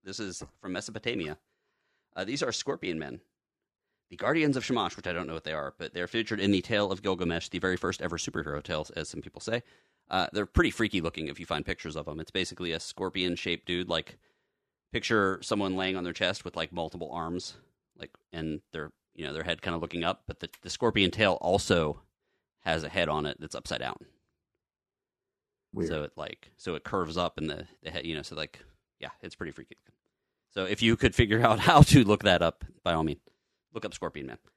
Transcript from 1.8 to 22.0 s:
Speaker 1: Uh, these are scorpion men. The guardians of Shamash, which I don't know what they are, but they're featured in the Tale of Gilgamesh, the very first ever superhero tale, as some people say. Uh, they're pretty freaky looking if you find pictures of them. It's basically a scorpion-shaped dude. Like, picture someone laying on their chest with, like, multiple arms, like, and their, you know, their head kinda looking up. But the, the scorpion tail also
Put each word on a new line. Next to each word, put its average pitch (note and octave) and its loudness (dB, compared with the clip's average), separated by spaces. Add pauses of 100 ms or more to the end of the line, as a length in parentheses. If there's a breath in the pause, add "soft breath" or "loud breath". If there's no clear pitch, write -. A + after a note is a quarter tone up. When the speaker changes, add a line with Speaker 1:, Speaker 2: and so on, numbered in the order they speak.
Speaker 1:
Uh, F#2+ -4
these C#3 -4
are B2+ -2
scorpion F#2+ -4
men. C#2+ -10 (880)
The F2+ -18
guardians C#3+ 2
of A#2+ -4
Shamash, A2 0
which G2 -10
I F2 -2
don't E2+ -4
know D2+ -8
what D#2+ -8
they D#2 -6
are, C#2+ -6
but - -10
they're F2 -4
featured A2 -2
in G2+ 4
the G2 4
Tale G#2 0
of G2 -6
Gilgamesh, F2 -2
the F#2 -6
very F2+ 0
first - -4
ever E2+ -4
superhero D2+ -6
tale, D#2 -4 (100)
as D#2 -6
some C#2+ -10
people - -16
say. A#2 -2 (480 soft breath)
Uh, F#2 2
they're G#2 0
pretty - 4
freaky G2+ 0
looking D#2+ -4
if C#2+ -10
you E2+ -12
find D#2 -2
pictures D#2+ -6
of D2 -6
them. D2+ -10
It's D#2 -12
basically F2+ -4
a E2 -4
scorpion-shaped F2+ -4
dude. F2+ -2
Like, E2 -4 (760)
picture G2+ 2
someone G2 0
laying F#2+ 0
on F2+ -4
their F2 -4
chest F2+ -2
with, F2 -10
like, E2 -6
multiple E2 -6
arms, E2+ -6 (420)
like, - -16 (220)
and D#2 -6 (120)
their, D2+ -10 (220)
you D#2+ -12
know, C#2 -8
their D#2 -6
head E2+ -4
kinda E2+ -4
looking E2+ -4
up. F2+ -2
But - -10
the, E2+ -10 (120)
the F2 -12
scorpion G#2+ 4
tail G2 4
also F2+ 2 (580)